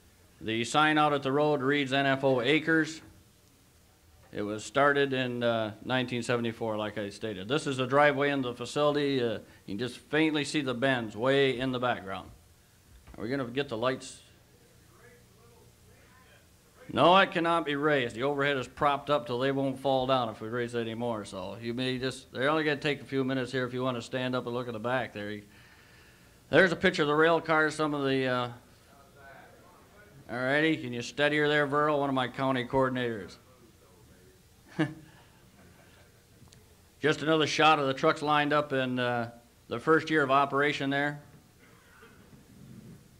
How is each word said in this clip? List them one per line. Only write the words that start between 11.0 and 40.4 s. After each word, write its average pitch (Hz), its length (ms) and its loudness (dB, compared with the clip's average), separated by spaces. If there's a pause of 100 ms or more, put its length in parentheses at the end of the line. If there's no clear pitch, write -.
way 131 400 2
in 131 140 -2
the 127 80 -4
background. 95 500 -4 (880)
Are - 60 -10
we 110 60 -6
gonna 135 160 -4
get 135 240 -6
the 113 80 -6
lights? 131 440 -4 (2750)
No, 170 240 8
it 190 140 6
cannot 170 340 0
be 143 100 -2
raised. 139 400 0
The 113 80 -4
overhead 139 340 0
is 123 100 -4
propped 143 420 -2
up 147 160 0
till 120 140 -4
they 135 120 2
won't 135 280 -2
fall 131 280 0
down 127 220 2
if 104 100 -10
we 110 80 -10
raise 120 280 -4
it 120 40 -2
anymore. 113 460 -6
So 98 340 -10
you 117 140 -6
may 127 240 -4
just, 127 340 -8
they're 131 180 0
only 156 140 2
gonna 147 140 0
take 147 240 -2
a 113 40 -16
few 135 180 -2
minutes 127 280 -2
here 127 140 -2
if 120 80 -6
you 127 100 -4
wanna 123 180 -2
stand 127 340 -4
up 120 100 -4
and 120 80 -6
look 123 140 -6
at 120 60 -8
the 110 60 -10
back 120 340 -2
there. 104 180 -8
You, 104 100 -10 (1080)
there's 165 220 6
a 165 60 -2
picture 180 240 2
of 147 80 2
the 147 60 2
rail 160 260 4
cars, 156 340 2
some 151 180 -2
of 143 120 -2
the, 135 220 0
uh, 123 220 -2 (1800)
all 117 80 -8
righty, 147 400 0
can 127 160 -8
you 120 80 -6
steady 147 360 0
her 147 120 2
there, 147 160 2
Verl? 147 340 2
One 139 100 0
of 135 60 0
my 127 120 0
county 131 360 -2
coordinators. 123 720 -2 (1400)
<laughs> 156 100 0 (2250)
Just 147 200 0
another 151 260 2
shot 151 320 6
of 139 80 0
the 135 60 0
trucks 156 280 0
lined 147 320 2
up 147 180 0
in, 127 280 0
uh, 120 320 -2 (360)
the 117 120 -4
first 156 300 4
year 156 140 4
of 131 80 0
operation 139 580 2